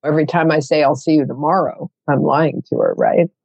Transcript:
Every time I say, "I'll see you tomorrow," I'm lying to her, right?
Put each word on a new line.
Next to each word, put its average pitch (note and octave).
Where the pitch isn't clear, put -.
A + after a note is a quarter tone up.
Every D#3
time D#3+
I D#3
say, D3+
"I'll C#3+
see D#3
you D3
tomorrow," D3+
I'm C3+
lying D3
to -
her, -
right? E3